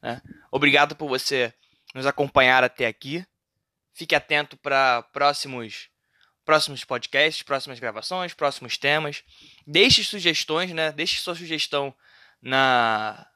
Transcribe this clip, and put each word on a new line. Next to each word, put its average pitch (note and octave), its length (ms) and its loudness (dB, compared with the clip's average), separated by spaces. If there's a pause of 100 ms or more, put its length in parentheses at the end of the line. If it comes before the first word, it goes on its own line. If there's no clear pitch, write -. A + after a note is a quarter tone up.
né? A#2 180 -8 (300)
Obrigado C#3+ 460 4
por D#3 100 -10
você B2+ 460 -2 (420)
nos C3 120 -4
acompanhar C3 580 4
até B2 220 -2
aqui. C#3+ 380 -8 (680)
Fique - 220 -4
atento D3 420 -2
pra C3+ 460 2 (100)
próximos, C3+ 760 -2 (540)
próximos D3 420 0
podcasts, C#3 580 -2
próximas C3+ 360 -6
gravações, B2+ 540 -8
próximos C3+ 460 -6
temas. D3 440 -2 (440)
Deixe G3+ 360 4
sugestões, F3 720 -2
né? D#3+ 180 -2
Deixe D3+ 300 -4
sua F3 140 -6
sugestão D3+ 600 -6 (460)
na A#2 960 0